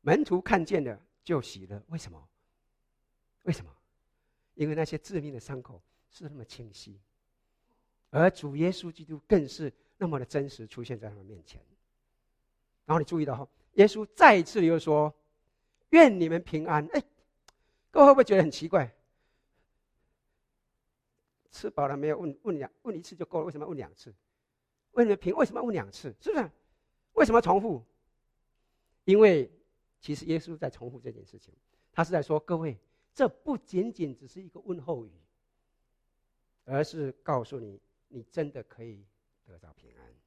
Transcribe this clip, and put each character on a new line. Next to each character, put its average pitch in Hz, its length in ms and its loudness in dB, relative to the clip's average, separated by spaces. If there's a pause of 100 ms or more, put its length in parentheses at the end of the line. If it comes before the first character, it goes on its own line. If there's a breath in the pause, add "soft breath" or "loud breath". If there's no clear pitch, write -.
门 202 240 2
徒 180 160 0
看 185 240 0
见 175 180 -2
了 113 160 -8 (240)
就 151 200 -4
喜 95 240 -18
乐。 101 220 -14
为 165 100 -12
什 - 120 -16
么？ 78 180 -20 (1120)
为 180 100 -4
什 - 120 -8
么？ 78 60 -20 (840)
因 151 140 -4
为 156 60 -4
那 160 100 -2
些 156 140 -10
致 175 240 -10
命 147 100 -14
的 120 80 -14
伤 131 220 -14
口 - 180 -20 (300)
是 - 140 -20
那 147 120 -14
么 117 80 -16
清 113 280 -20
晰， 98 280 -20 (1080)
而 147 200 2
主 143 260 -12
耶 165 140 0
稣 175 220 -10
基 160 140 -20
督 156 200 -16
更 160 220 2
是 151 240 -12 (240)
那 190 100 -6
么 156 120 -4
的 123 60 -8
真 139 240 -6
实 117 180 -18
出 120 180 -14
现 120 140 -12
在 110 100 -14
他 104 60 -16
们 101 100 -20
面 95 200 -20
前。 - 140 -20 (1300)
然 151 100 -2
后 170 40 2
你 151 60 -2
注 165 160 -4
意 151 40 -2
到 139 100 -6
哈， 123 140 -12 (260)
耶 202 120 10
稣 214 280 -2
再 277 200 10
一 180 80 2
次 190 200 -4
又 165 160 2
说 151 360 0 (760)
，“愿 277 300 8
你 165 80 0
们 180 140 -2
平 156 240 -6
安。” 151 260 0
哎， 294 100 -2 (880)
各 - 100 4
位 277 60 12
会 277 60 12
不 269 60 8
会 247 60 8
觉 202 120 2
得 190 60 6
很 156 80 2
奇 156 180 -10
怪？ 147 240 0 (2500)
吃 - 200 -12
饱 143 180 -2
了 143 80 -4
没 143 120 -4
有？ 151 100 -4
问， 151 240 -10
问 185 160 -6
两， 135 120 -10 (120)
问 226 120 -10
一 160 60 -12
次 - 160 -20
就 170 80 -10
够 175 140 -6
了， 160 80 -4
为 175 60 -12
什 135 40 -14
么 151 80 -10
要 151 40 -14
问 160 100 -10
两 113 160 -14
次 - 200 -20 (760)
？“问 240 140 4
你 - 20 -4
们 196 100 2
平 180 140 -4
安”， - 80 -4
为 277 60 4
什 196 80 -10
么 240 60 -6
要 - 40 -6
问 233 80 -4
两 110 180 -6
次？ 113 300 -16
是 - 100 -10
不 359 80 -2
是？ 202 120 -6 (640)
为 440 100 6
什 220 80 0
么 226 60 6
要 - 20 6
重 185 180 2
复？ 190 240 -6 (1200)
因 196 140 6
为 180 320 6 (500)
其 151 140 -10
实 151 120 -14
耶 160 120 -2
稣 165 160 -12
在 143 140 -8
重 123 220 -14
复 127 100 -20
这 120 100 -16
件 107 140 -20
事 - 140 -20
情， - 160 -20 (380)
他 165 120 0
是 170 80 -8
在 165 80 0
说 151 200 -2
，“各 170 180 -6
位， 156 200 -8 (340)
这 262 160 0
不 - 300 -6
仅 202 340 -6
仅 143 240 -8
只 135 120 -20
是 180 120 -20
一 190 80 -20
个 170 120 -20
问 175 200 -10
候 135 240 -10
语， 104 60 -20 (1500)
而 139 200 -4
是 151 260 -10 (140)
告 135 180 -4
诉 131 160 -14
你， 101 220 -18 (280)
你 120 220 -18
真 147 220 -8
的 123 100 -16
可 - 220 -20
以 101 200 -20 (400)
得 87 140 -20
到 80 140 -20
平 - 260 -20
安。 - 80 -20 (200)